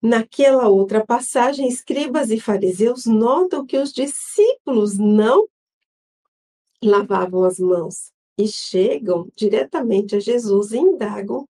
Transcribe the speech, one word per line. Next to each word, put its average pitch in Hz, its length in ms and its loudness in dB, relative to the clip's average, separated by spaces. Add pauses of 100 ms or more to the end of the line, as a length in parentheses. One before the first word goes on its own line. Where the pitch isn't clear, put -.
Naquela 233 680 2
outra 196 360 2
passagem, 254 640 -2
escribas 254 640 -4
e 220 80 0
fariseus 214 680 -2
notam 262 600 0
que 269 100 -4
os 277 160 -2
discípulos 262 1040 -2
não 214 520 4 (1300)
lavavam 196 640 0
as 180 160 2
mãos 180 540 -2 (260)
e 208 100 2
chegam 190 880 -2
diretamente 214 800 -2
a 202 40 -2
Jesus 208 520 0
e 233 60 -2
indagam 233 720 -2